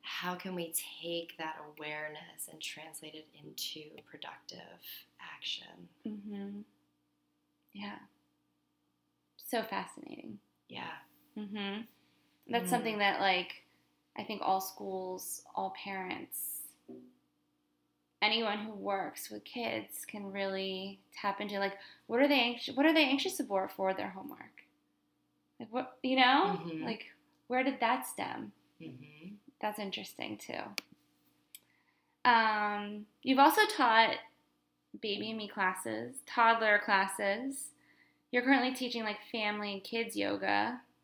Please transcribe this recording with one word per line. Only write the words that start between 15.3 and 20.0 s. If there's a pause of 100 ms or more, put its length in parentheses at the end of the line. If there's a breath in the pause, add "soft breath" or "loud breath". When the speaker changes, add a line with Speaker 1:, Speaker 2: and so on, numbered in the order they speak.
Speaker 2:
all (100)
parents, (1600)
anyone
who
works
with
kids